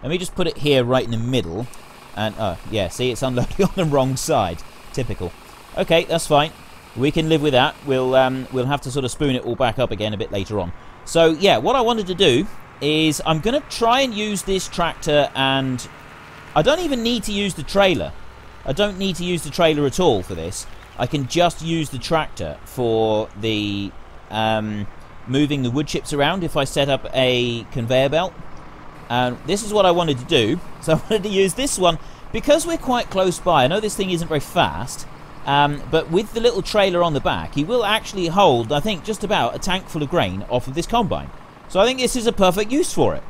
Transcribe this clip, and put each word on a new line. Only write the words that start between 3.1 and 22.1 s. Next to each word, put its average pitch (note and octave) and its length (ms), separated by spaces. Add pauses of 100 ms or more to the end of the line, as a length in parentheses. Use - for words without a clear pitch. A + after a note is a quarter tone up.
it's A2+ 120
unloading B2+ 420
<laughs> - 0
on - 100
the F3+ 100
wrong C3+ 320
side. G2+ 440 (300)
Typical. G2+ 400 (460)
Okay, F3 260
that's D#3+ 240
fine. D3+ 240 (460)
We C#3 140
can D#3 180
live D#3+ 120
with D3 120
that. C3 220 (100)
We'll, C3 300
um, C3 360
we'll B2 140
have C#3 160
to C3 100
sort C3 140
of A#2+ 60
spoon C#3 240
it B2 100
all A#2+ 100
back A#2+ 240
up A#2+ 120
again G#2+ 220
a G2+ 40
bit G#2 140
later G2+ 280
on. F2 140 (320)
So, E3 260
yeah, D#3+ 260
what F3 180
I C4 60
wanted A3 260
to F#3 80
do E3 320 (340)
is D3+ 440
I'm D#3+ 140
gonna B3+ 300
try A#3+ 320
and B3+ 120
use G#3 280
this F#3+ 260
tractor, D3+ 680
and C3+ 540 (680)
I D3 60
don't C#4 180
even C#4+ 240
need A#3 200
to - 80
use G3+ 220
the D3+ 100
trailer. E3 480 (540)
I C3+ 80
don't G3+ 240
need F#3+ 200
to F3 60
use F3 200
the D3 60
trailer D#3 360
at C3 140
all B2+ 240
for F#2+ 120
this. E2 320 (320)
I B2+ 80
can C#3 200
just E3 340
use E3 280
the B2+ 100
tractor B2+ 680